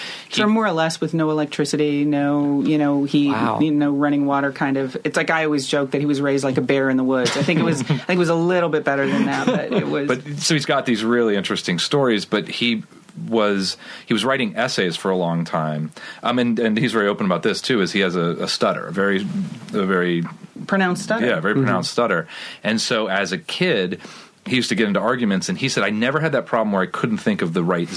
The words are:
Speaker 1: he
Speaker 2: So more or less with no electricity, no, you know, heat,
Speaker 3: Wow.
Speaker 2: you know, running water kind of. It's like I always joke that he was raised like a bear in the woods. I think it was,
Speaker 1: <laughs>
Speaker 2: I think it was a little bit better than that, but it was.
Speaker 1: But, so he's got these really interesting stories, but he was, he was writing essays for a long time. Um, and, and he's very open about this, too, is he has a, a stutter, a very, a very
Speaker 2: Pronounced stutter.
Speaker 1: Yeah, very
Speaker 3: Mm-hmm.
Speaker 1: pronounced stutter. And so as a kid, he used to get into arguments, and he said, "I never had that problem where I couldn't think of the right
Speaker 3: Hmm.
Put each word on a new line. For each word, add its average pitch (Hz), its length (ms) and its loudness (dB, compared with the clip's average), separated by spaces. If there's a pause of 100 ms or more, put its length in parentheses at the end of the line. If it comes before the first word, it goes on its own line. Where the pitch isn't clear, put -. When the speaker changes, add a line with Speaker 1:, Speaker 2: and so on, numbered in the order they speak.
(280)
Speaker 1:
he - 120 -4
Speaker 2:
So 214 80 2
more 220 180 2
or 190 60 0
less 160 280 0
with 165 140 -4
no 156 160 0
electricity, 147 760 0
no, 143 580 2
you 151 160 2
know, 143 260 2
heat, 143 260 2
Speaker 3:
Wow. 113 300 0
Speaker 2:
you 156 100 4
know, 147 220 2
running 143 340 2
water 139 240 2
kind 135 260 -2
of. 135 280 -2
It's 160 120 -2
like 165 140 0
I 160 140 2
always 147 240 0
joke 143 240 0
that 147 80 0
he 147 60 0
was 143 140 0
raised 139 220 2
like 131 140 0
a 139 60 2
bear 135 280 2
in 131 60 2
the 131 80 2
woods. 127 320 2
I 139 80 0
think 170 160 2
it - 40 2
was, - 160 0
Speaker 1:
<laughs> 120 80 -4
Speaker 2:
I 143 100 2
think - 120 -6
it 180 80 4
was 175 100 4
a 170 60 2
little 170 360 2
bit 151 120 0
better 139 240 2
than 135 200 2
that, 139 200 0
but - 260 0
it 190 140 0
was. 143 220 -2
Speaker 1:
But, 143 320 -2
so 165 140 0
he's 139 120 0
got 139 180 2
these 110 200 0
really 117 320 4
interesting 92 420 -2
stories, 123 460 2
but 104 240 -2
he 117 340 -2 (460)
was, 104 480 2 (300)
he 120 80 0
was 104 100 0
writing 127 320 0
essays 107 400 0
for - 140 -2
a 95 60 2
long 85 280 0
time. 78 480 -4 (320)
Um, 120 160 0
and, 120 180 0
and 110 200 2
he's 117 140 0
very 107 160 2
open 104 180 -2
about 87 180 0
this, 101 160 0
too, 123 220 0
is 85 100 -2
he 101 80 2
has 92 160 0
a, 85 260 0
a 92 60 -4
stutter, - 380 0
a 80 60 -10
very, 98 280 0 (540)
a 101 120 0
very 87 380 0 (420)
Speaker 2:
Pronounced 185 380 0
stutter. 226 220 -2
Speaker 1:
Yeah, 104 140 0
very 202 140 0
Speaker 3:
Mm-hmm. 135 100 2
Speaker 1:
pronounced 95 260 0
stutter. 98 380 0 (340)
And 107 180 0
so 110 260 0
as 95 260 -2
a 92 60 -4
kid, 107 600 -2 (460)
he - 120 -2
used 120 120 0
to 117 60 0
get 107 140 2
into 101 120 2
arguments, 107 480 0
and 90 80 -2
he 131 140 -2
said, 113 140 0
"I 101 60 0
never 123 300 0
had 156 120 0
that 127 120 0
problem 110 280 0
where 95 100 2
I 92 40 0
couldn't 110 300 -2
think 98 240 -2
of 85 140 -2
the 87 100 0
right 85 240 0
Speaker 3:
Hmm. 98 80 -10